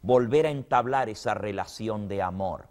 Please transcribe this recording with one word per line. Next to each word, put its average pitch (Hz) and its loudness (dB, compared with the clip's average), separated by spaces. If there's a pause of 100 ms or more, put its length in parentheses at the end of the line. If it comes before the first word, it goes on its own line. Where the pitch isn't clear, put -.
volver 127 4
a 151 0
entablar 131 0
esa 107 -4
relación 104 -4
de 98 -2
amor. 92 -4